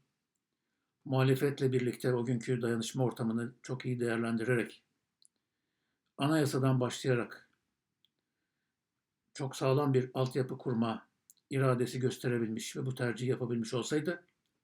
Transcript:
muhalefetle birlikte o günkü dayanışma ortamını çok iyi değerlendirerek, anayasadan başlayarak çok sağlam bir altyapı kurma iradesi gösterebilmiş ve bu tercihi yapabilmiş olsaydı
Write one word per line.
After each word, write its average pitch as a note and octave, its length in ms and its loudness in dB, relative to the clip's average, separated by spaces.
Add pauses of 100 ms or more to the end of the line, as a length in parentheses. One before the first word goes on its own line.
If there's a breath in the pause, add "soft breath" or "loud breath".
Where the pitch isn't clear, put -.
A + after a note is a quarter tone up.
(1040)
muhalefetle C3+ 680 2
birlikte B2 400 0
o A#2+ 120 0
günkü A#2+ 360 0
dayanışma A#2 420 0
ortamını A#2 580 -2
çok C3 240 -8
iyi B2+ 140 -2
değerlendirerek, A#2 840 0 (1300)
anayasadan C#3 600 4
başlayarak A#2+ 720 -2 (1800)
çok C3+ 220 -6
sağlam C3+ 380 2
bir B2+ 200 2
altyapı C3 440 -2
kurma A2+ 500 -2 (420)
iradesi C3 500 2
gösterebilmiş A#2 760 -2
ve C3+ 100 -6
bu C3 100 -4
tercihi B2 340 -2
yapabilmiş A#2 440 -2
olsaydı D3+ 500 -2 (400)